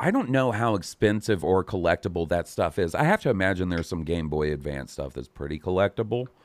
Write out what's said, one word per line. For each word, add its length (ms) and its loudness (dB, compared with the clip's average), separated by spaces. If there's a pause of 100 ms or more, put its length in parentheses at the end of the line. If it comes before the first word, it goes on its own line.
I 100 0
don't 200 0
know 220 2
how 220 0
expensive 680 0
or 200 4
collectible 640 0
that 200 0
stuff 300 -2
is. 160 0
I 100 2
have 180 2
to 80 2
imagine 380 2
there's 200 -2
some 160 -4
Game 240 -2
Boy 240 0
Advance 400 -6
stuff 220 -8
that's 140 -10
pretty 300 -8
collectible. 680 0 (180)